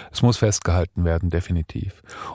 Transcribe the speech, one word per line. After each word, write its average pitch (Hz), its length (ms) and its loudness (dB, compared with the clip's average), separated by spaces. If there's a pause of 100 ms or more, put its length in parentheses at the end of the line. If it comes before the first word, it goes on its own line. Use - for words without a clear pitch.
(140)
Es - 80 -6
muss 120 160 6
festgehalten 87 640 0
werden, 85 260 2
definitiv. 87 720 -4 (340)